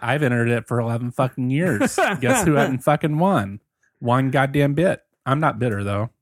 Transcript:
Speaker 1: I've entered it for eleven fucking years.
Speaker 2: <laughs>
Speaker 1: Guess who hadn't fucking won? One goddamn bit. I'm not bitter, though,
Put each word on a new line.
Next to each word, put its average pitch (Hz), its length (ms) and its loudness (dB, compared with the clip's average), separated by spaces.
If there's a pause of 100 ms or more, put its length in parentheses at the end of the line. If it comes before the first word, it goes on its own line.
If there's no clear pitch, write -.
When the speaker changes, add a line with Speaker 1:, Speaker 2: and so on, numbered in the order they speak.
Speaker 1:
I've 131 220 -2
entered 120 260 2
it 117 200 -2
for 117 100 -2
eleven 120 320 -2
fucking 127 400 -2
years. 165 460 0
Speaker 2:
<laughs> 294 240 0
Speaker 1:
Guess 233 240 2
who 165 100 4
hadn't 139 300 0
fucking 151 340 0
won? 123 400 0 (400)
One 127 320 0
goddamn 139 440 2
bit. 165 280 0 (240)
I'm 139 140 0
not 139 180 0
bitter, 110 240 -2
though, 101 280 -4 (120)